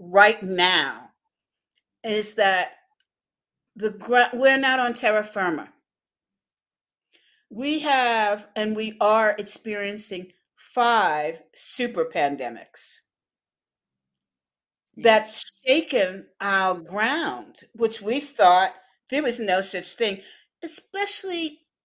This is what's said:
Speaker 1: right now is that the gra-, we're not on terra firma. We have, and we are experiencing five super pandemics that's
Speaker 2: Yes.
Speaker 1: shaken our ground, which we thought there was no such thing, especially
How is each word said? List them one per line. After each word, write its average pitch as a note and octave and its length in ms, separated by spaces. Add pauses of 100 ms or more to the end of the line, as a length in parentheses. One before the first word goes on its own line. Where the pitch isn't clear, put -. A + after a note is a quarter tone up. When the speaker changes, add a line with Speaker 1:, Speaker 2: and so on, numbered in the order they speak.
Speaker 1:
right G3+ 420
now F3 680 (920)
is G#3+ 320
that F#3+ 380 (1040)
the G#3 140
gra-, A#3+ 420
we're C4+ 260
not C4 220
on A#3+ 140
terra G#3+ 280
firma. F3 460 (1800)
We C#4+ 300
have, A#3 760
and G#3+ 180
we G#3+ 260
are G#3+ 380
experiencing G3+ 960 (240)
five F3 840 (120)
super A3+ 500
pandemics C#3 960 (2000)
that's - 680
Speaker 2:
Yes. C4 140
Speaker 1:
shaken G3 460 (140)
our F#3+ 340
ground, G#3+ 880 (120)
which A3 260
we A3+ 200
thought F#3 540 (360)
there C#4+ 120
was A#3+ 180
no F#3+ 200
such F#3 340
thing, G3+ 280 (400)
especially F4 1000 (240)